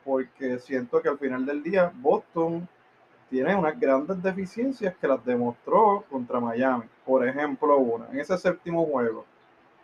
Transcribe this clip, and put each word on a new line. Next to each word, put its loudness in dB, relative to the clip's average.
Porque -4
siento -2
que 0
al 0
final -4
del -4
día 0
Boston -2
tiene 0
unas 0
grandes 2
deficiencias -4
que -4
las 0
demostró 2
contra -4
Miami. 0
Por 4
ejemplo, 2
una, 0
en -6
ese -2
séptimo -2
juego, -2